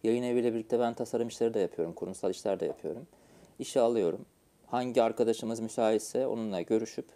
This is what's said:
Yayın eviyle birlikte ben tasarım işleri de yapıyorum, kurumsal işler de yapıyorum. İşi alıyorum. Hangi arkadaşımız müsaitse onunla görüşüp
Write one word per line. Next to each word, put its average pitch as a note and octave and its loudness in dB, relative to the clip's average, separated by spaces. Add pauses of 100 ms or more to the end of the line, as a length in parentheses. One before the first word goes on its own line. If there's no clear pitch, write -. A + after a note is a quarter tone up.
Yayın A#2+ 2
eviyle A#2+ 2
birlikte A#2 0
ben A#2 2
tasarım A#2 -2
işleri A2+ 0
de G#2+ 2
yapıyorum, E2+ 0
kurumsal F#2 -4
işler F#2+ -2
de E2 -2
yapıyorum. E2 -6 (520)
İşi C3 -2
alıyorum. A2 2 (420)
Hangi B2 2
arkadaşımız A2+ 0
müsaitse A2+ 0
onunla A2 -2
görüşüp A2 -2 (100)